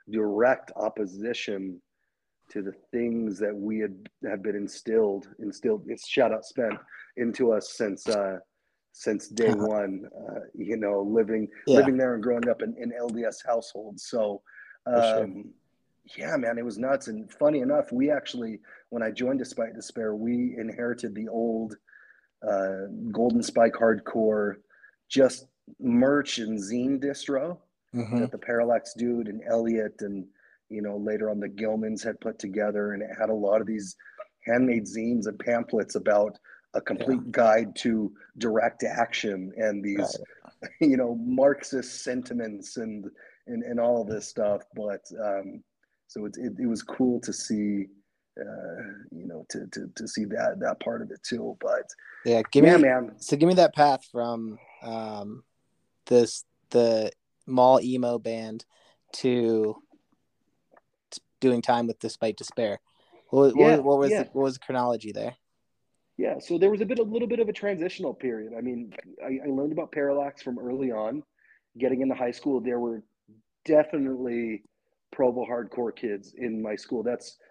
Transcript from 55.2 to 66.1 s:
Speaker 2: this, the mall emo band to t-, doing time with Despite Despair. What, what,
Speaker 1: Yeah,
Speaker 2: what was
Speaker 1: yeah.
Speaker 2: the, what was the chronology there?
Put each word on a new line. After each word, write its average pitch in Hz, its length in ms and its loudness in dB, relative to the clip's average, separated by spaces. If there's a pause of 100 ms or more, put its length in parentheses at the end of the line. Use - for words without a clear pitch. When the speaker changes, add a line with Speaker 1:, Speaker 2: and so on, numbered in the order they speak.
Speaker 2:
this, 120 380 6 (260)
the 113 400 4 (360)
mall 131 340 8
emo 123 380 -2
band 113 460 -8 (500)
to 113 640 2 (1300)
t-, - 120 -16 (180)
doing 123 220 4
time 120 240 2
with 113 120 -4
Despite 110 380 -4
Despair. - 440 -4 (500)
What, 131 260 8
what, 151 140 10
Speaker 1:
Yeah, 156 80 8
Speaker 2:
what 139 200 4
was 139 140 4
Speaker 1:
yeah. 208 120 2
Speaker 2:
the, - 80 -8
what 135 120 0
was 131 100 -2
the 131 60 -14
chronology 120 520 -2
there? 110 240 -8 (800)